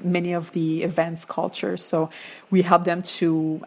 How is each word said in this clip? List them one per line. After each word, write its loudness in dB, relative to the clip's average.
many 2
of -4
the 0
events -2
culture. -4
So 0
we 6
help 4
them 0
to 0